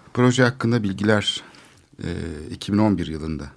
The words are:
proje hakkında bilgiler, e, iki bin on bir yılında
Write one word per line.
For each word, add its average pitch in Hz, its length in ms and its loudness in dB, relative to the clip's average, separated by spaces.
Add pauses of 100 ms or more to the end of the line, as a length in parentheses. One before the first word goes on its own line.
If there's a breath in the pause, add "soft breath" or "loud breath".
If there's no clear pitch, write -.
(140 loud breath)
proje 123 300 4
hakkında 117 400 0
bilgiler, 101 580 0 (600 loud breath)
e, - 40 -6 (440)
iki 95 220 -6
bin 101 40 2
on 107 200 4
bir 80 100 -4
yılında 78 380 -6 (120)